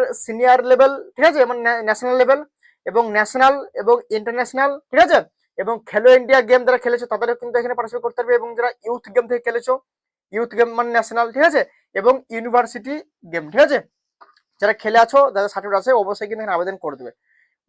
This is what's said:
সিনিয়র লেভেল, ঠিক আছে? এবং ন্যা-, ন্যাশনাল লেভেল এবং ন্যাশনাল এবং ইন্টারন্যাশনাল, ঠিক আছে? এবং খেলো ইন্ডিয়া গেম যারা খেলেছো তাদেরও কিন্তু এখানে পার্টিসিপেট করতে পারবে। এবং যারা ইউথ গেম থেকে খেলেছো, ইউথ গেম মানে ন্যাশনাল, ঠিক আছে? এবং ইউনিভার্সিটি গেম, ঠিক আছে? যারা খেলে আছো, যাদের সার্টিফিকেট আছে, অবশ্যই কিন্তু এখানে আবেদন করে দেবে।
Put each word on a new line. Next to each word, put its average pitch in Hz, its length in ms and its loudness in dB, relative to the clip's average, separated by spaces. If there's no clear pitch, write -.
সিনিয়র 247 360 4
লেভেল, 262 200 6
ঠিক 269 140 2
আছে? 302 160 2
এবং 247 100 -4
ন্যা-, 233 220 0
ন্যাশনাল 247 340 -2
লেভেল 269 180 4
এবং 226 180 0
ন্যাশনাল 262 400 2
এবং 226 140 4
ইন্টারন্যাশনাল, 240 540 -2
ঠিক 285 160 2
আছে? 302 140 4
এবং 220 140 -4
খেলো 220 200 0
ইন্ডিয়া 262 200 2
গেম 247 180 4
যারা 247 180 2
খেলেছো 240 280 -2
তাদেরও 233 280 -4
কিন্তু 240 180 -8
এখানে 240 180 -6
পার্টিসিপেট 233 280 -8
করতে 240 160 -6
পারবে। 240 180 2
এবং 233 180 -6
যারা 240 120 -2
ইউথ 240 160 -8
গেম 240 140 0
থেকে 240 180 -4
খেলেছো, 233 260 -4
ইউথ 233 220 -6
গেম 233 200 2
মানে 240 180 -4
ন্যাশনাল, 233 400 -2
ঠিক 285 140 0
আছে? 285 120 0
এবং 233 140 2
ইউনিভার্সিটি 240 580 -4
গেম, 165 180 -6
ঠিক 226 160 2
আছে? 277 100 0
যারা 208 200 0
খেলে 220 240 0
আছো, 277 140 4
যাদের 202 200 -2
সার্টিফিকেট 196 280 -4
আছে, 247 100 0
অবশ্যই 202 260 -6
কিন্তু 220 140 -10
এখানে 202 140 -4
আবেদন 190 260 -4
করে 147 160 -8
দেবে। 123 120 -16